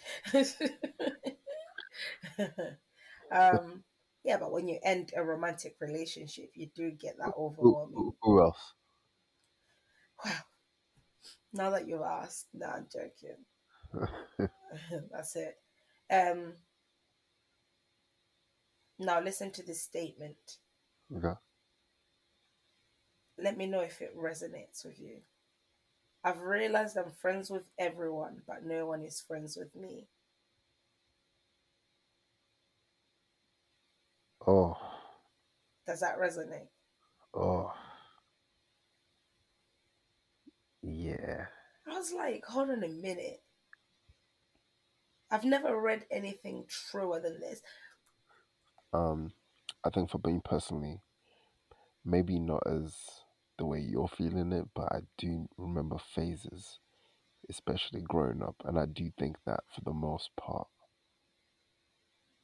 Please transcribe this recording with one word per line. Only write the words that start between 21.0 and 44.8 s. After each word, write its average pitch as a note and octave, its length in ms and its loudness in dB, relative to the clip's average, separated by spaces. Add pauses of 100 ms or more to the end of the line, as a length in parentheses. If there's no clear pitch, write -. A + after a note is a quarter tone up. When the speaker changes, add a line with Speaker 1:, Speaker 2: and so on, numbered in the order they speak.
Speaker 2:
Okay. E2+ 180 0 (2000)
Speaker 1:
Let F#3+ 200 0
me F#3+ 100 -2
know F#3+ 140 0
if E3 200 -6
it - 160 -10
resonates E3 680 -8
with - 160 -18
you. - 220 -16 (1000)
"I've F3 180 0
realized G#3+ 560 2
I'm F3 140 -2
friends F#3+ 380 -2
with F#3+ 200 -6 (100)
everyone, E3 640 -4
but - 180 -12
no D#3+ 220 -2
one D#3 180 -4
is D#3 180 -10
friends D#3 360 -8
with D#3 180 -10
me." F#3+ 320 -14 (4000)
Speaker 2:
Oh. F#2 300 8 (1120)
Speaker 1:
Does E3+ 140 -4
that F3 180 0
resonate? D#3+ 480 -2 (640)
Speaker 2:
Oh. F#2 400 2 (3000)
Yeah. D#2+ 680 -4 (400)
Speaker 1:
I D#4+ 100 -6
was F4 160 -4
like, D4+ 320 -4
"Hold C4+ 240 0
on A3+ 140 0
a E3 40 0
minute. F3 540 -6 (1900)